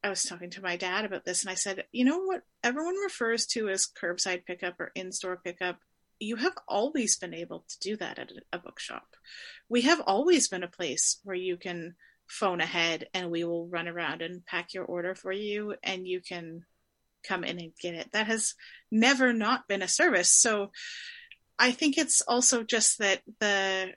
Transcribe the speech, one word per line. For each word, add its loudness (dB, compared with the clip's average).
I 0
was -2
talking -10
to -14
my -2
dad -2
about -6
this, -2
and -4
I -4
said, -4
You 2
know 4
what -2
everyone 0
refers -2
to -2
as 0
curbside -4
pickup -6
or -6
in-store -6
pickup? -4
You -4
have 0
always 2
been -8
able -10
to -14
do -4
that -8
at -12
a, -10
a -6
bookshop. -12
We 2
have 6
always 6
been -4
a -8
place -2
where -6
you -2
can -8
phone 0
ahead 0
and -2
we 0
will -2
run -4
around -4
and -10
pack -6
your -6
order -4
for -8
you -4
and -6
you -2
can -10
come -2
in -4
and -12
get -6
it. -8
That 2
has 0
never 6
not 0
been 0
a -4
service. 6
So 6
I 6
think 2
it's 2
also 4
just 2
that 2
the 0